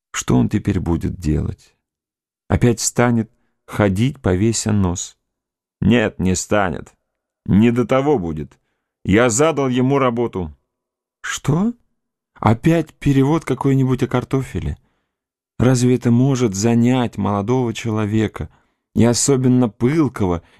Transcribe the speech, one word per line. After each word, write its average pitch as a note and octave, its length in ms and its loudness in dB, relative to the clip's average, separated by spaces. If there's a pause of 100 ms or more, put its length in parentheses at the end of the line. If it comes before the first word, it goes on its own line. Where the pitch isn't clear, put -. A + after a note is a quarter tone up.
(120)
«Что - 240 -2
он A#2+ 120 2
теперь G2 320 -2
будет E2 400 -4
делать? - 560 -6 (720)
Опять A#2 320 0
станет A#2+ 500 0 (360)
ходить, G#2+ 540 -2
повеся G#2 520 0
нос?» F#2 440 -2 (640)
«Нет, G#2+ 380 2
не F#2 160 0
станет. F#2+ 600 -4 (500)
Не A2 260 4
до A#2 160 0
того C3+ 320 0
будет. D#2 400 -8 (480)
Я A#2 240 4
задал C#3 380 0
ему C3 300 0
работу». A#2 540 -2 (680)
«Что? F#3+ 520 -2 (600)
Опять D#3+ 580 0
перевод C#3+ 520 0
какой-нибудь C3 580 0
о C3 60 -2
картофеле? B2 720 -4 (840)
Разве B2 340 2
это A#2+ 160 0
может B2 460 2
занять A#2 600 0
молодого G#2 560 -2
человека, G#2+ 800 -4 (460)
и - 80 4
особенно B2+ 640 2
пылкого A#2 760 -2 (180)